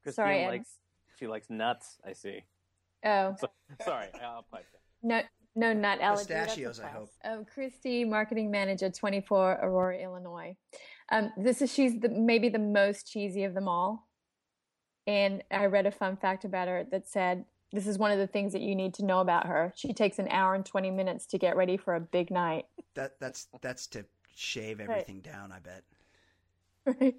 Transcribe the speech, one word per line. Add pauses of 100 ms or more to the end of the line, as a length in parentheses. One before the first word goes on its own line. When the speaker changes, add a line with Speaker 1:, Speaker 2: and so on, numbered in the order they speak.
Speaker 1:
Christine
Speaker 2:
Sorry,
Ed.
Speaker 1:
likes, (500)
she
likes
nuts,
I
see. (640)
Speaker 2:
Oh.
Speaker 1:
So, (360)
sorry, (160)
I'll
pipe
that. (220)
Speaker 2:
No, (340)
no
nut
allergy.
That's
a
Speaker 3:
Pistachios,
I
Speaker 2:
plus.
Speaker 3:
hope. (300)
Speaker 2:
Um,
Christy,
marketing
manager,
twenty-four,
Aurora,
Illinois. (520)
Um,
this
is,
she's
the,
maybe
the
most
cheesy
of
them
all. (1000)
And (100)
I
read
a
fun
fact
about
her
that
said, (260)
this
is
one
of
the
things
that
you
need
to
know
about
her.
She
takes
an
hour
and
twenty
minutes
to
get
ready
for
a
big
night. (300)
Speaker 3:
That,
that's, (140)
that's
to (300)
shave
Speaker 2:
Right.
Speaker 3:
everything
down,
I
bet. (1040)
Speaker 2:
<laughs>
Right.